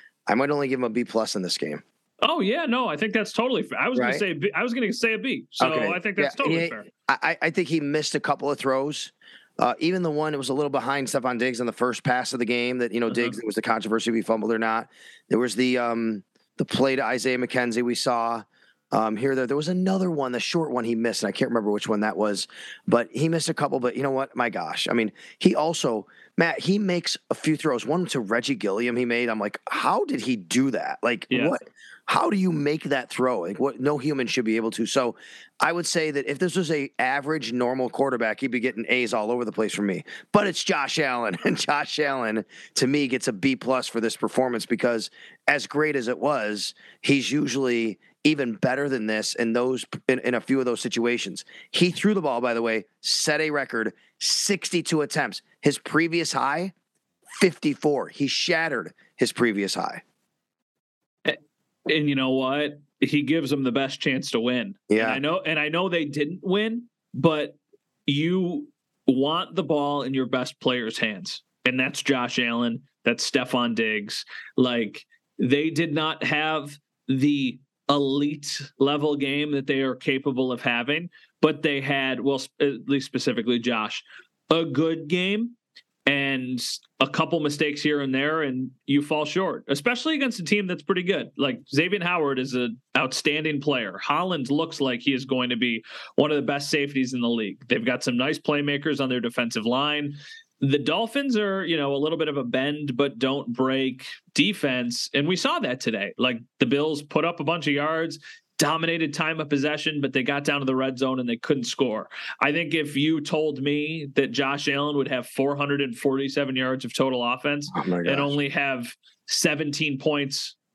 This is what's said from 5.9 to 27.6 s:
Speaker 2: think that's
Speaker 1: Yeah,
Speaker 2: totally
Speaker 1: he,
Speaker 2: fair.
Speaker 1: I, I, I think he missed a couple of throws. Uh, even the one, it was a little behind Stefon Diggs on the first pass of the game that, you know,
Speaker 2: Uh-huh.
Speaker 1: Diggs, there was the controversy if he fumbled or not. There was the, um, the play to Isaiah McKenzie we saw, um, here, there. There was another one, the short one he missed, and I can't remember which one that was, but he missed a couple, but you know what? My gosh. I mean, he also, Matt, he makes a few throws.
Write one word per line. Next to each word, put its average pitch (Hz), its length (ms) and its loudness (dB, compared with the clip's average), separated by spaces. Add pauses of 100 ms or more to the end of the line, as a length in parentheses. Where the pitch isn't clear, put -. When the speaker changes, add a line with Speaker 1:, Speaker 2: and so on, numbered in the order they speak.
Speaker 2:
think 196 180 -2
that's - 200 0
Speaker 1:
Yeah, 277 60 0
Speaker 2:
totally 165 200 2
Speaker 1:
he, 170 60 -2
Speaker 2:
fair. 107 160 -10 (220)
Speaker 1:
I, 135 160 2
I, 156 200 0
I 175 60 2
think 170 180 0
he 156 120 0
missed 147 340 0
a 156 60 0
couple 139 320 0
of 139 80 -2
throws. 135 520 -2 (460)
Uh, 120 220 4
even 180 240 2
the 165 80 0
one, 151 220 0
it 147 40 -2
was 131 100 -4
a 131 60 0
little 143 160 0
behind 135 380 0
Stefon 123 300 0
Diggs 120 220 0
on 123 60 0
the 113 80 0
first 123 320 0
pass 127 260 0
of 127 80 -4
the 120 60 2
game 123 320 0
that, 120 160 0
you 117 80 -2
know, 117 60 2
Speaker 2:
Uh-huh. 107 80 -2
Speaker 1:
Diggs, 117 220 0
there 113 80 -8
was 107 100 -4
the 113 60 0
controversy 110 480 0
if 113 60 2
he 113 60 2
fumbled 110 320 0
or 113 40 2
not. 113 300 0 (400)
There - 120 2
was 120 140 0
the, 127 240 2
um, 113 460 0 (320)
the - 80 -2
play 131 320 2
to 131 80 0
Isaiah 123 340 0
McKenzie 123 460 0
we 120 120 0
saw, 117 480 0 (500)
um, 107 240 2
here, 135 180 0
there. 131 120 0
There 135 100 0
was 147 100 -2
another 185 420 2
one, 143 220 -2
the 120 80 -2
short 156 320 0
one 123 140 -2
he 117 100 2
missed, 113 280 0
and 104 40 0
I 101 60 -2
can't 131 180 0
remember 107 200 2
which 104 180 0
one 107 120 2
that 104 140 0
was, 101 320 0 (400)
but 117 240 4
he 139 160 0
missed 165 220 0
a 160 40 -2
couple, 135 280 0
but 120 160 0
you 127 60 0
know 139 80 0
what? 135 220 -2
My 120 160 0
gosh. 85 400 -4
I - 40 2
mean, 113 180 2 (280)
he 185 160 6
also, 151 520 0 (300)
Matt, 165 240 2
he 190 180 2
makes 180 380 -2 (120)
a - 60 -2
few 156 220 0
throws. 123 280 -2